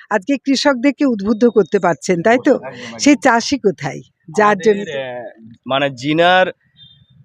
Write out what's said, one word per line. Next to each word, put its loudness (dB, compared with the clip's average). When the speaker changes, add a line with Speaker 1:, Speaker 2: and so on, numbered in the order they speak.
Speaker 1:
আজকে -2
কৃষকদেরকে 0
উদ্বুদ্ধ 0
করতে 0
পারছেন, -2
তাই 4
তো? 4
Speaker 2:
একদম, -6
একদম। -16
Speaker 1:
সেই 4
চাষি 0
কোথায়, -4
যার 4
Speaker 2:
আমাদের, 2
Speaker 1:
জমিতে? -8
Speaker 2:
আহ, -12
মানে 0
জিনার 2